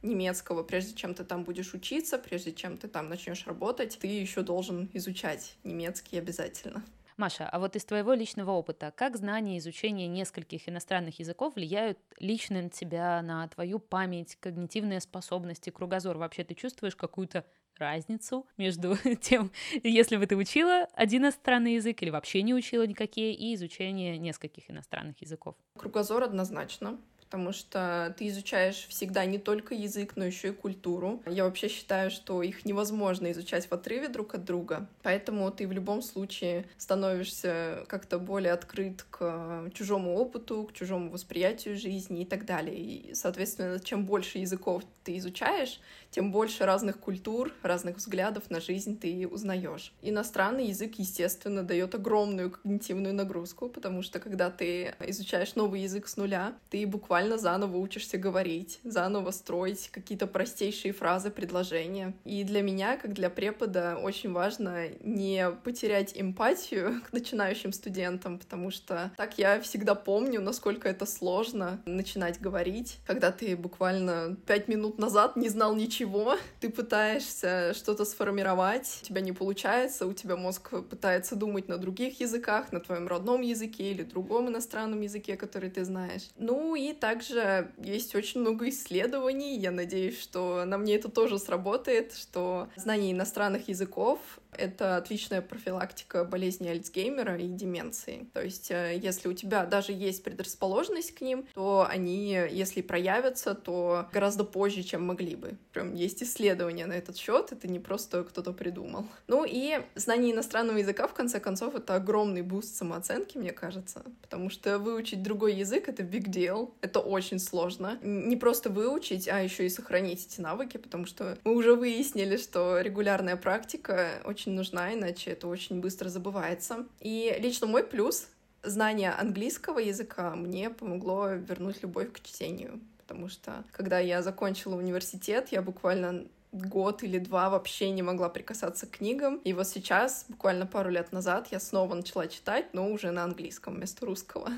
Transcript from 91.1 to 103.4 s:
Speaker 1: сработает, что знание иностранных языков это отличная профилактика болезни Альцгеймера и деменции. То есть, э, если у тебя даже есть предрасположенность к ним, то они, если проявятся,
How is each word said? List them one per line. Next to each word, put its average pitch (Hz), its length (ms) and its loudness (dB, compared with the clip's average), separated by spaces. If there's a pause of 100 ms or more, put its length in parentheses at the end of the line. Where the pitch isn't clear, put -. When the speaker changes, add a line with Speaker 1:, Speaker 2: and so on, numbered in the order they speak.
Speaker 1:
сработает, 226 720 2
что 180 640 -2
знание 202 380 2
иностранных 196 560 0
языков 190 500 2 (380)
это 190 400 0
отличная 196 440 -2
профилактика 185 840 -2
болезни 185 440 -2
Альцгеймера 190 720 -2
и 175 100 -2
деменции. 180 840 -6
То - 80 -2
есть, - 300 -6
э, 175 300 0
если 185 260 0
у 185 60 0
тебя 190 320 2
даже 196 260 2
есть 190 320 -2
предрасположенность 269 880 0
к - 80 -12
ним, 262 320 -2
то 196 360 6
они, 185 420 0
если 185 500 2
проявятся, 202 720 2